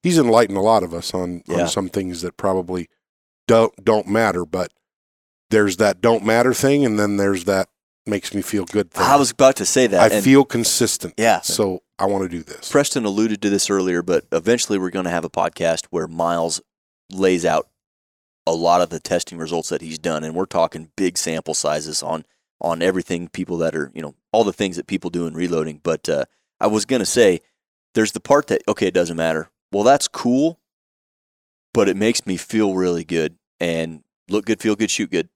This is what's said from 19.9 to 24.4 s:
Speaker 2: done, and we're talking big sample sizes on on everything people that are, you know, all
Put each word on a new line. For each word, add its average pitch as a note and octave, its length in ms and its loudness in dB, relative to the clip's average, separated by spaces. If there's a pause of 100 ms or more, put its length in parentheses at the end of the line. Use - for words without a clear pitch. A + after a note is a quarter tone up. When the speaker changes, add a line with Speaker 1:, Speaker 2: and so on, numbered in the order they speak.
Speaker 2:
done, D#2 240 -4
and D#2+ 100 -10
we're F#2 120 -4
talking E2 500 -2
big F2+ 220 -2
sample D#2+ 360 -6
sizes D2+ 480 -4
on D#2+ 240 -8 (360)
on E2+ 200 -2
everything F2 460 -2
people F2+ 300 -8
that D#2+ 180 -2
are, D2 180 -6
you D#2+ 80 -12
know, D2+ 140 -12 (160)
all A2 120 2